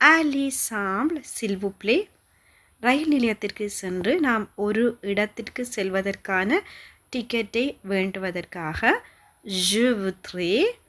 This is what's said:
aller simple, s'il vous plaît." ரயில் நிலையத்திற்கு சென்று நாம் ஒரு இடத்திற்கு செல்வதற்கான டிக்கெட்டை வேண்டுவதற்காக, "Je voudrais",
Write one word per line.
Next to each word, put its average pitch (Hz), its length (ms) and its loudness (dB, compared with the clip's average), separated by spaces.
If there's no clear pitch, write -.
aller 285 500 4
simple, 226 720 -2
s'il 196 360 -4
vous 196 160 -4
plaît." 277 240 2
ரயில் 277 260 2
நிலையத்திற்கு 220 640 0
சென்று 190 500 0
நாம் 233 340 2
ஒரு 220 460 0
இடத்திற்கு 208 680 -4
செல்வதற்கான 196 960 -2
டிக்கெட்டை 240 720 -2
வேண்டுவதற்காக, 190 1200 -2
"Je 196 400 0
voudrais", 190 720 -2